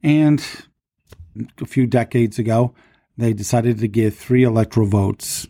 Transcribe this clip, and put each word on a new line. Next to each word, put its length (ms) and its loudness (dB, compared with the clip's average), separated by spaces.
And 420 2
a 60 -8
few 220 0
decades 500 0
ago, 380 0
they 160 0
decided 460 -2
to 80 -2
give 280 0
three 280 2
electoral 440 2
votes 640 -2